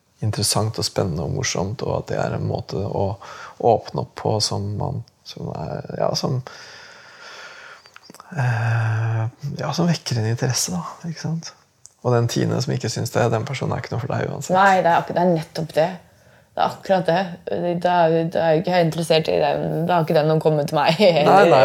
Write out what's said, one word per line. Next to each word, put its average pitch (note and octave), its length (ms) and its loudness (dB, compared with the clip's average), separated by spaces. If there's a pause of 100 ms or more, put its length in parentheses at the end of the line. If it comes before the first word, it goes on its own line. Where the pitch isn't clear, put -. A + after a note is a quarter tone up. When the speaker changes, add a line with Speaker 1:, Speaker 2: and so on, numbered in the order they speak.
(220)
Speaker 1:
interessant G#2+ 560 -2
og - 80 -4
spennende E2+ 400 -2
og - 140 -4
morsomt, - 420 -4
og - 220 -4
at - 100 -10
det G2+ 80 -2
er A#2 160 -2
en G2+ 80 -4
måte - 320 -4
å G2 380 -2 (500)
åpne B2 400 0
opp - 160 -18
på A2 240 0
som G2+ 320 -4
man, G2+ 240 -4 (300)
som - 240 -10
er, - 300 -8 (120)
ja, - 200 0
som, C3+ 240 -2 (2000)
eh, A2+ 880 0 (300)
ja, D3 160 -4
som E3+ 140 2
vekker D#3 320 0
en G#2+ 60 0
interesse, B2 480 0
da, E3+ 100 -4 (260)
ikke D#3 120 -10
sant? E3 300 -6 (500)
Og B2 140 0
den A#2 160 2
tiende A2+ 300 0
som C3 120 -2
ikke B2+ 160 -4
synes A2+ 240 -6
det, A#2 200 2
den A2 120 -2
personen A#2+ 300 -4
er C3+ 80 -6
ikke - 120 -10
noe A#2+ 80 -4
for - 80 -6
deg - 200 -2
uansett. - 240 -4
Speaker 2:
Nei, F#3+ 260 6
det E3 80 2
er E3+ 80 4
akkurat, E3 220 -2
det F3 60 4
er F3 100 4
nettopp D#3 420 -6
det. D#3+ 120 2 (600)
Det - 80 -6
er - 80 2
akkurat F3+ 400 0
det. E3+ 120 2 (260)
Det F3 460 -2
er, E3 240 4 (180)
det - 80 0
er E3 140 4
jo D#3+ 80 2
ikke F3+ 120 -2
jeg F3 120 4
interessert D#3+ 440 0
i F3 80 2
den. D#3 480 0
Da F3 120 2
har D#3+ 80 2
ikke E3 100 2
den D3+ 100 4
noen D#3 160 2
kommet D3+ 280 2
til D#3 100 2
meg. D#3 160 2
<laughs> - 20 -4
Speaker 1:
Nei, E3+ 480 6
nei, C#3+ 180 8